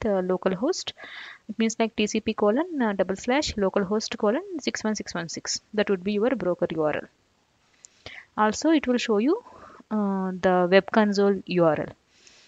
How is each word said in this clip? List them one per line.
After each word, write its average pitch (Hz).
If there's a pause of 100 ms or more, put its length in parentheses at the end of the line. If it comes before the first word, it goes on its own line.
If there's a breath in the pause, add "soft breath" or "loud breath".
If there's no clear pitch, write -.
uh, 196
localhost. 185 (560 loud breath)
It 214
means 220
like 226
T 214
C 220
P 214
colon, 277
uh, 214
double 196
slash 269
localhost 202
colon 311
six -
one 214
six -
one 170
six. - (120)
That 208
would 185
be 208
your 214
broker 180
U 160
R 151
L. - (1300 loud breath)
Also, 214
it 302
will 247
show 220
you, 311 (480 loud breath)
uh, 196
the 180
web 190
console 202
U 175
R 151
L. - (540 soft breath)